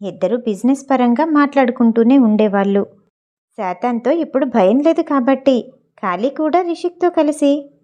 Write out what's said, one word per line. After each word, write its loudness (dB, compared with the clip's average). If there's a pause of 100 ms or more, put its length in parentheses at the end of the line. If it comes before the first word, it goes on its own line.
ఇద్దరూ -4
బిజినెస్ -4
పరంగా 0
మాట్లాడుకుంటూనే 2
ఉండేవాళ్ళు. 2 (720)
శాతాన్తో -4
ఇప్పుడు -2
భయం 2
లేదు 2
కాబట్టి 0 (260)
ఖాళీ -4
కూడా -2
రిషిక్తో -4
కలిసి -2 (140)